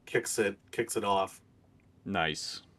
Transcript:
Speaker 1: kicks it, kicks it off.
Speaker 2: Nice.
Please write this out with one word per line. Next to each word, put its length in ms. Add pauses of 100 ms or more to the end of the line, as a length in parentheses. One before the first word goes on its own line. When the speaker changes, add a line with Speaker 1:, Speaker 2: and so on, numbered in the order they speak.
Speaker 1:
kicks 340
it, 180 (140)
kicks 240
it 80
off. 380 (640)
Speaker 2:
Nice. 560 (180)